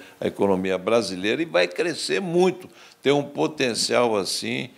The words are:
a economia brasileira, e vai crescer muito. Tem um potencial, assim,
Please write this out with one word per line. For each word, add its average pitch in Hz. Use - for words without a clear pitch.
a -
economia 95
brasileira, 107
e 170
vai 175
crescer 170
muito. 180
Tem 135
um 143
potencial, 123
assim, 117